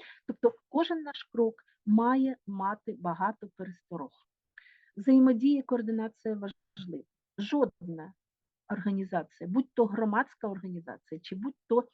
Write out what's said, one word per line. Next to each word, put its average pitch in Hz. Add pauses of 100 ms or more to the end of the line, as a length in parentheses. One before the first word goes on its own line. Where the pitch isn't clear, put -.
(260)
Тобто 233 (140)
кожен 330
наш 285
крок 226 (320)
має 247 (100)
мати 202
багато 185
пересторог. 175 (840)
Взаємодія 262
і 269
координація 220
важлива. 196 (340)
Жодна 185 (560)
організація, 190
будь 247
то 233
громадська 214
організація, 175
чи -
будь 233 (100)
то 240